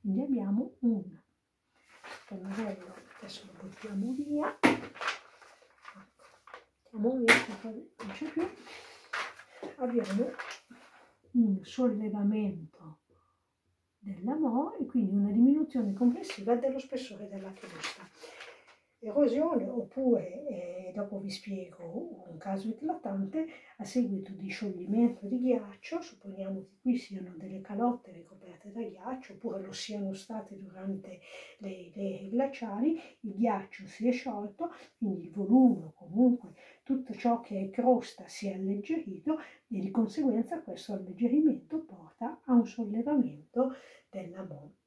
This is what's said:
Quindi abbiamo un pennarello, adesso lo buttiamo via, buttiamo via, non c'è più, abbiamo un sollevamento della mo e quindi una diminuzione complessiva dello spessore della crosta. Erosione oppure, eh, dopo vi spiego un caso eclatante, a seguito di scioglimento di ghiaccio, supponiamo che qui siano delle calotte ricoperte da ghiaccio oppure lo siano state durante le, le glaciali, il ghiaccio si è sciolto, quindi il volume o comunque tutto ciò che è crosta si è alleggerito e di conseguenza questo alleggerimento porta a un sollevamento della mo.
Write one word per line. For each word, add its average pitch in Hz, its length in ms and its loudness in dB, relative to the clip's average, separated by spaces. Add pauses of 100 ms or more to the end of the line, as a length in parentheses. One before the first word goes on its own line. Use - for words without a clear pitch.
Quindi 202 200 0
abbiamo 240 580 0
un 220 240 4 (1200)
pennarello, 190 680 -6 (260)
adesso - 280 -14
lo - 140 -20
buttiamo 202 520 -4
via, 294 440 -2 (2250)
buttiamo 233 260 2
via, 233 160 6 (300)
non 220 480 -12
c'è 302 180 -6
più, 349 200 -2 (1300)
abbiamo 233 540 2 (1000)
un 208 320 6
sollevamento 202 1400 0 (1000)
della 196 380 -4
mo 294 380 2
e 302 120 -4
quindi 202 300 2
una 202 160 4
diminuzione 240 600 6
complessiva 240 640 2
dello 262 240 0
spessore 208 500 -8
della 196 240 -10
crosta. - 560 -12 (960)
Erosione 262 640 4
oppure, 247 800 0
eh, 180 480 -8
dopo 202 240 -6
vi 196 100 -8
spiego 196 1000 -10
un 165 80 -14
caso 196 320 -4
eclatante, 226 760 -2 (320)
a 220 40 -8
seguito 196 480 0
di 196 160 -10
scioglimento 202 800 2
di 247 160 -2
ghiaccio, 254 580 0
supponiamo 190 640 -8
che - 180 -20
qui 254 160 4
siano 180 400 -8
delle 190 240 -10
calotte 214 540 -2
ricoperte 180 580 -20
da 220 100 -8
ghiaccio 202 520 -10
oppure 196 280 -6
lo 190 120 -10
siano 202 400 -4
state 202 440 -10
durante 190 640 -8 (380)
le, 185 360 -10
le 196 360 -6
glaciali, 240 680 0 (220)
il 202 140 -8
ghiaccio 196 540 0
si 220 200 -2
è 247 60 6
sciolto, 233 580 -4 (260)
quindi 170 280 -2
il 160 60 -14
volume 202 520 8
o 160 100 -14
comunque 220 600 4 (280)
tutto 262 320 -2
ciò 233 280 0
che 196 180 -6
è 196 120 -4
crosta 240 580 2
si - 180 -8
è 190 60 -2
alleggerito 202 840 -2 (300)
e 196 120 -4
di 190 120 -2
conseguenza 233 720 2
questo - 320 -10
alleggerimento 240 840 2
porta - 680 -10
a 262 80 4
un 233 120 8
sollevamento 240 1080 0 (360)
della 185 340 -12
mo. 147 320 -14 (120)